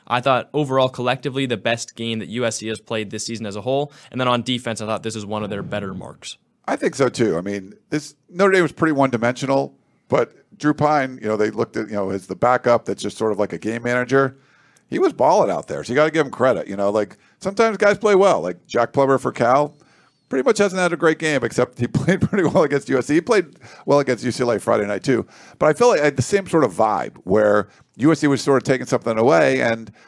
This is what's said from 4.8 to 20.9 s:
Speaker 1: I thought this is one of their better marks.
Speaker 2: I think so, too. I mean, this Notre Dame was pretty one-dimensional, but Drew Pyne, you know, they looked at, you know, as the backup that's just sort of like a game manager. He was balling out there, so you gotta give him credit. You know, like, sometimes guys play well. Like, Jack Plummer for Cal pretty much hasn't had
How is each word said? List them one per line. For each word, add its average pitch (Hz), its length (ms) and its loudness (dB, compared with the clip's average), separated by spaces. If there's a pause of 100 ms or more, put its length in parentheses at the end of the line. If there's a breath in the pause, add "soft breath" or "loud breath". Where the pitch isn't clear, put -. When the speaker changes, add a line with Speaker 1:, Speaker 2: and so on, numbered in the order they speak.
Speaker 1:
I 107 60 -8
thought 110 160 -6
this 110 120 -8
is 104 100 -10
one 107 180 -6
of 101 60 -8
their 101 140 -8
better 101 300 -8
marks. - 440 -16 (300)
Speaker 2:
I - 80 -4
think 160 200 -4
so, 127 140 2
too. 107 280 0
I 85 40 -6
mean, 98 320 -10 (160)
this 147 260 -8 (140)
Notre 190 240 0
Dame 185 100 4
was 151 80 -2
pretty 160 220 -2
one-dimensional, 135 800 0 (320)
but 123 260 0 (240)
Drew 151 160 2
Pyne, 147 480 0
you 107 60 -8
know, 107 80 0
they 104 160 2
looked 104 240 -4
at, 113 120 -6
you 110 80 -8
know, 98 140 -2
as 98 180 -6
the 92 80 -8
backup 123 500 2
that's 98 160 -6
just 104 160 -8
sort 110 140 0
of 98 80 -2
like 104 140 -2
a 85 40 -6
game 113 260 -6
manager. 123 540 0 (520 soft breath)
He - 100 -4
was 359 120 2
balling 151 380 2
out 78 180 -4
there, 73 160 -8
so - 80 -8
you 120 40 -4
gotta 156 160 2
give 151 140 0
him 127 60 -12
credit. 110 360 0
You 98 80 -10
know, 101 160 0
like, 104 260 -2 (220 soft breath)
sometimes 208 380 -2
guys 202 200 4
play 208 160 2
well. 185 280 4
Like, 87 260 -8
Jack 117 260 -2
Plummer 135 240 4
for 127 140 -4
Cal 135 440 2 (540 soft breath)
pretty 262 160 -2
much 233 140 2
hasn't 190 200 0
had 185 140 0